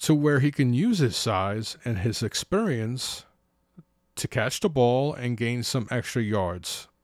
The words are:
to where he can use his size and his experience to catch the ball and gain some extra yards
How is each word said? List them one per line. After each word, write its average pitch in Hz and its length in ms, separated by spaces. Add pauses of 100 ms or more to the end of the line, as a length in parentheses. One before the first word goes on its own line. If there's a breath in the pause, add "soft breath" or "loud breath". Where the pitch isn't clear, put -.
to 156 120
where 147 280
he 143 100
can 127 220
use 196 260
his 127 160
size 104 680
and 110 140
his 107 220
experience 127 1040 (920)
to - 120
catch - 320
the 196 100
ball 135 440
and 123 240
gain 120 260
some 117 260
extra 123 320
yards 92 680 (140)